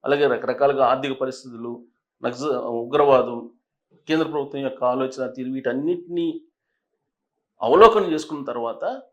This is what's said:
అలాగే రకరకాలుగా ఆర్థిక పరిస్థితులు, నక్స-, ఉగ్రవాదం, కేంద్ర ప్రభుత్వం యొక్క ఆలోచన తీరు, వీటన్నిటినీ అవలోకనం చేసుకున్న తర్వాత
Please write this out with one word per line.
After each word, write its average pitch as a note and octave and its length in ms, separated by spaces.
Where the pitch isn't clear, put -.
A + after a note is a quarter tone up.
అలాగే C#3+ 280
రకరకాలుగా C3 560
ఆర్థిక C3+ 320
పరిస్థితులు, A#2+ 500
నక్స-, B2 340
ఉగ్రవాదం, B2+ 540
కేంద్ర D#3+ 240
ప్రభుత్వం C#3 360
యొక్క B2+ 140
ఆలోచన C3 340
తీరు, C3 200
వీటన్నిటినీ E3 720
అవలోకనం F#3+ 520
చేసుకున్న D3+ 280
తర్వాత A#2 320